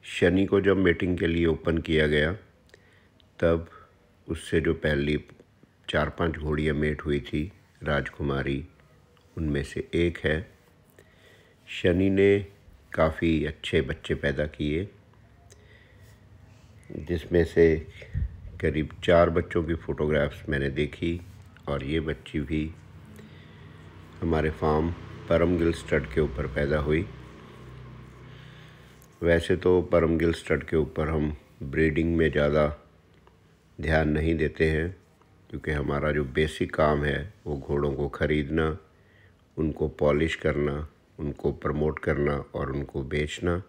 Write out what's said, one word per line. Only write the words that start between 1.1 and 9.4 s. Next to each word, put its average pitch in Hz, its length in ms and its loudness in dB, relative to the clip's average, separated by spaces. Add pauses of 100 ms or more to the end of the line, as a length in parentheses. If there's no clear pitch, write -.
के 82 100 0
लिए 82 180 2
ओपन 80 340 0
किया 78 280 2
गया, 76 240 2 (1080)
तब 85 280 2 (600)
उससे 82 340 -2
जो 80 140 2
पहली 73 420 0 (720)
चार 76 200 0
पांच 82 280 -2
घोड़ियाँ 76 380 0
मेट 76 260 -2
हुई 73 200 -2
थी 76 200 -4 (420)
राजकुमारी, 69 800 -2 (720)
उनमें 76 280 -2